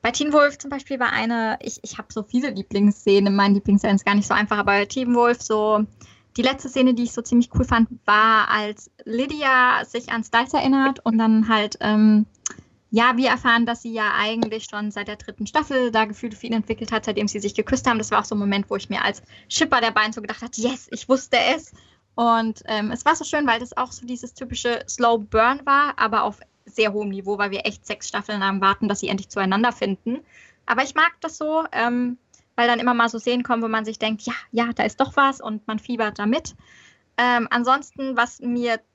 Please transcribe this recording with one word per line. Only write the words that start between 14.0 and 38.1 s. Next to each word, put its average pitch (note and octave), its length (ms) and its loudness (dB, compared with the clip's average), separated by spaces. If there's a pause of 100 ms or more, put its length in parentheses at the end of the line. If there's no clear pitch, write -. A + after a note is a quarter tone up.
eigentlich A3 540 -2
schon G#3 200 -6
seit G3+ 180 -8
der G#3 80 -10
dritten G#3 300 -12
Staffel C4 440 0
da A3 140 2
Gefühle G#3+ 320 -10
für - 100 -14
ihn A3+ 60 -4
entwickelt A3 400 -4
hat, A3 120 -2
seitdem G#3 220 -2
sie G3+ 140 -6
sich G#3 140 -6
geküsst B3+ 340 -2
haben. A3+ 100 2
Das A3 120 -6
war G#3 100 2
auch G#3 40 -10
so - 100 -8
ein G#3 40 -2
Moment, G3+ 320 -2
wo G3+ 60 -4
ich - 120 -10
mir - 140 -4
als G3+ 200 -4 (260)
Shipper C4+ 320 0
der A3+ 100 0
beiden G#3+ 220 0
so A#3 100 -10
gedacht G#3+ 200 -10
hab, A#3 120 -12
„Yes, A#3+ 380 -4
ich - 160 -12
wusste C4 280 0 (200)
es.“ - 160 -16 (420)
Und, A3+ 520 0
ähm, G#3+ 260 -4
es B3 120 -10
war D#4+ 120 4
so D#4 80 -10
schön, D4 220 -2
weil A#3 140 2
das B3 160 -12
auch B3 160 -6
so - 140 -18
dieses B3 280 -12
typische A#3+ 540 -4
Slow A#3 300 2
Burn A3+ 480 0
war, C#4 320 2
aber A3 240 0
auf G#3 180 -4 (240)
sehr G#3+ 280 0
hohem G#3 180 -4
Niveau, G3 280 -4
weil G3+ 120 -2
wir G3 160 -6
echt - 200 -8
sechs - 220 -10
Staffeln G#3 320 -6
lang G3 200 0
warten, G3 280 2
dass G3+ 120 -2
sie - 80 -4
endlich G3 200 -4
zueinander G3+ 440 0
finden. A3 480 -4 (440)
Aber A#3 180 -2
ich C#4 120 -4
mag E4 260 2
das D#4+ 160 -8
so, D#4 360 -2
ähm, B3 440 -2 (380)
weil A#3+ 140 2
dann A#3+ 120 2
immer B3 140 2
mal A#3 140 2
so A3+ 100 -6
Szenen B3 240 -2
kommen, A#3 200 -2
wo A3+ 60 -4
man A3 160 -4
sich G#3+ 140 -10
denkt, A3 240 -4
„Ja, A#3 100 -6 (200)
ja, A#3 220 0
da A#3+ 100 0
ist - 160 -4
doch - 160 0
was“, C4+ 260 2
und G#3+ 240 -8
man A3 120 -6
fiebert A3 400 -4
da G#3 80 -6
mit. C4 280 -2 (640)
Ähm, A#3+ 320 2
ansonsten, C4 680 0